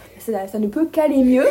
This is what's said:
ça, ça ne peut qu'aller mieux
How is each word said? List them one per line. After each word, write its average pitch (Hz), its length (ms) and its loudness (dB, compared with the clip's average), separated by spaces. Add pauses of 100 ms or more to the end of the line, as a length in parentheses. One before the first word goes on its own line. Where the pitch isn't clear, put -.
(200)
ça, 196 280 -6
ça 214 120 -8
ne 214 80 0
peut 311 180 -2
qu'aller 302 380 0
mieux 254 280 4